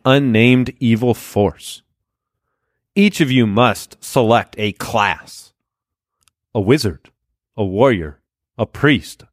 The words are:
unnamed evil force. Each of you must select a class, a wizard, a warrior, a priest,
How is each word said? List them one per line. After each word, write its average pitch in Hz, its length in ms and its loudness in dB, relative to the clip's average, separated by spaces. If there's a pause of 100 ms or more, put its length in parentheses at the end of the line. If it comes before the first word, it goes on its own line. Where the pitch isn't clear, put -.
unnamed 127 760 2
evil 113 340 0
force. - 680 -6 (1120)
Each 202 280 2
of 131 80 0
you 123 160 2
must 107 580 -2
select 113 540 0
a 104 140 -4
class, - 800 -6 (1040)
a 110 60 -2
wizard, 107 500 -2 (460)
a 107 80 -4
warrior, 95 560 0 (380)
a 113 80 -4
priest, - 680 -2